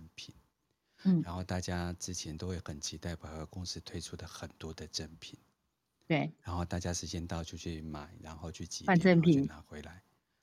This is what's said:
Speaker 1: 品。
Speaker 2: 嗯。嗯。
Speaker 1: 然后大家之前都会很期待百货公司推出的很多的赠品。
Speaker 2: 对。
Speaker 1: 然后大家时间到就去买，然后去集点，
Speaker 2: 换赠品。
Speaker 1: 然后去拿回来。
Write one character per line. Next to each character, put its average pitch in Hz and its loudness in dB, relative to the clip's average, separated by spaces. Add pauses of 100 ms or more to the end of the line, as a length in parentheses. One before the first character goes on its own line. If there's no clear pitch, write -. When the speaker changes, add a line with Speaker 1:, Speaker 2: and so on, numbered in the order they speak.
(160)
Speaker 1:
品。 - -14 (680)
Speaker 2:
嗯。 185 8
嗯。 - 4
Speaker 1:
然 - -4
后 92 -4
大 92 0
家 87 -2
之 90 -6
前 78 -6
都 90 -4
会 90 -2
很 76 -6
期 - -6
待 85 -4
百 - -12
货 80 -8
公 90 -8
司 - -6
推 - -8
出 - -8
的 85 -10
很 - -10
多 80 -8
的 78 -10
赠 - -6 (100)
品。 - -16 (680)
Speaker 2:
对。 151 2 (120)
Speaker 1:
然 87 -4
后 87 0
大 87 -2
家 87 0
时 82 -4
间 82 -4
到 85 -2
就 85 -10
去 82 -6
买， 76 -8 (120)
然 80 -12
后 82 -8
去 85 -10
集 - -10
点， - 2
Speaker 2:
换 180 8
赠 175 10
品。 165 10
Speaker 1:
然 139 8
后 - 2
去 - 0
拿 - -12
回 76 -10
来。 87 -14 (420)